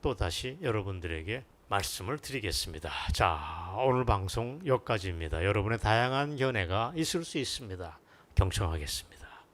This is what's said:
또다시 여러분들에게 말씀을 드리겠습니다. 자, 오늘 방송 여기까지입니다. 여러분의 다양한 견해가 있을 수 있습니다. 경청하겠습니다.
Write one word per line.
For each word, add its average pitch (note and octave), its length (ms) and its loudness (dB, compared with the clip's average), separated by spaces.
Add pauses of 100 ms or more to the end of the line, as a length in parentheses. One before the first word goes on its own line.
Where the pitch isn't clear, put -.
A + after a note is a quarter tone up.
또다시 B2+ 600 -2
여러분들에게 G2 800 -2 (240)
말씀을 G2+ 520 -2
드리겠습니다. F#2 720 -4 (240)
자, E2+ 640 2
오늘 B2+ 280 4
방송 A#2 600 0
여기까지입니다. F2 800 0
여러분의 G#2 360 2
다양한 C3 580 2
견해가 A#2 580 0
있을 E3 300 0
수 - 120 -4
있습니다. F#2 640 -6 (360)
경청하겠습니다. E2 920 0 (260)